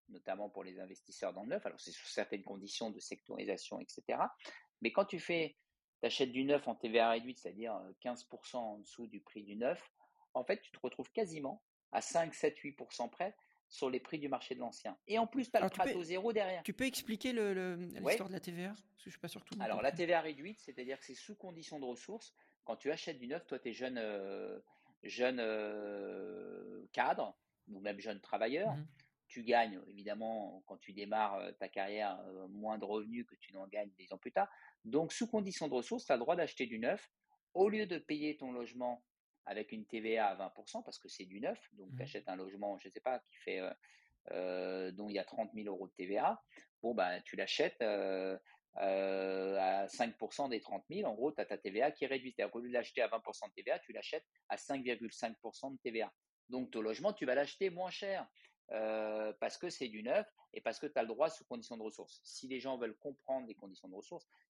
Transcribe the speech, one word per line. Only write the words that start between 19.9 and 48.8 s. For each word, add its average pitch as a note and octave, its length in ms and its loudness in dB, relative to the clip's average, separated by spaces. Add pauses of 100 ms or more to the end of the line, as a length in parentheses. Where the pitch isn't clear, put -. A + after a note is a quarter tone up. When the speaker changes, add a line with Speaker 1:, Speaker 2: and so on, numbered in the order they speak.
Speaker 2:
comprenne. E3+ 160 2
Speaker 1:
T E3+ 40 6
V - 20 8
A E3 80 8
réduite, D#3 380 -6
c'est-à-dire B2+ 380 -6
que - 80 -16
c'est C3 100 -12
sous - 200 -12
condition E3 440 -10
de C3+ 60 -4
ressources, B2+ 480 -6 (300)
quand A2+ 120 -4
tu C#3 160 0
achètes D#3 280 -4
du B2 80 -8
neuf, D#3+ 200 -4
toi, C3 120 -4
t'es A#2 140 -4
jeune, B2+ 240 -2
euh, G2 640 -2 (440)
jeune, B2+ 360 2
euh, G2 1500 -4
cadre C3 440 4 (300)
ou G2+ 120 -10
même G2 200 -2
jeune G2+ 220 -4
travailleur. C3 540 2
Speaker 2:
Mhm. D3+ 120 -6 (400)
Speaker 1:
Tu A#2+ 160 -10
gagnes, A2+ 440 6
évidemment, G2+ 800 -4
quand F#2+ 100 -10
tu - 140 -16
démarres, G2+ 440 2
euh, F#2+ 180 -4
ta F#2+ 160 -6
carrière, G2 580 0
euh, F#2 220 -10
moins G#2+ 280 -2
de G2+ 80 -4
revenus A2 400 -2
que - 100 -20
tu - 180 -20
n'en F#2+ 140 -8
gagnes G#2 240 -2
dix F#2 200 -16
ans G2 60 -6
plus - 160 -8
tard. G3 160 4 (340)
Donc, C#3+ 300 4
sous A3+ 140 0
condition G3 420 0
de C#3 40 0
ressources, B2+ 320 0
t'as C#3+ 100 6
le A#2 40 6
droit C#3 160 4
d'acheter D3 300 2
du A2+ 140 -2
neuf. - 300 2 (440)
Au F#3+ 160 8
lieu G#3+ 160 2
de F3 120 0
payer D3+ 400 0
ton C3 140 -6
logement A#2+ 520 -4 (420)
avec G#2 260 -4
une A2 140 -6
T A2+ 160 -4
V A2 160 4
A G#2+ 100 6
à F#2+ 80 2
vingt F#2+ 140 -4
pour - 200 -16
cent, A3+ 140 -6
parce - 160 -12
que - 100 -18
c'est - 160 -10
du F#2+ 140 -10
neuf, F#3 200 -2 (140)
donc F#3 180 -16
Speaker 2:
Mhm. B2+ 60 -8
Speaker 1:
t'achètes B2 320 -6
un F#2 60 -4
logement, G2 420 -4
je F#2+ 120 -14
sais G#2+ 100 -12
pas, B2+ 200 2
qui - 180 -20
fait, F#2 220 -2
euh, F#2 140 -2 (580)
euh, F#2 600 0
dont G#2 180 -6
il G2+ 60 -2
y F#2+ 40 0
a F#2 40 2
trente - 300 -4
mille G#2+ 140 -6
euros F#2+ 200 -2
de - 60 -20
T F2+ 120 -4
V G2 120 2
A, E3+ 260 2 (400)
bon, A#2 100 2
bah, F2+ 280 4
tu - 140 -10
l'achètes, A2+ 460 2
euh, F#2+ 560 2 (400)
euh, F#2+ 840 2